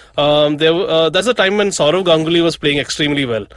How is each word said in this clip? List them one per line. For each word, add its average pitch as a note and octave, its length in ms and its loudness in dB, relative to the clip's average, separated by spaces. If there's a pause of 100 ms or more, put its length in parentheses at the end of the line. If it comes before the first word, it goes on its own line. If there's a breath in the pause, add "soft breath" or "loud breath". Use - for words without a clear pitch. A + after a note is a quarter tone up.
(180 loud breath)
Um, D3 400 2
there, D#3+ 140 2
w-, F3 160 -2
uh, D#3+ 220 2
that's F#3 180 -2
the A#3+ 80 0
time G3+ 220 0
when G#3 120 0
Sourav E3+ 360 0
Ganguly E3 380 2
was E3 140 -2
playing C#3+ 220 -2
extremely C#3+ 460 -4
well A2 200 -4 (120)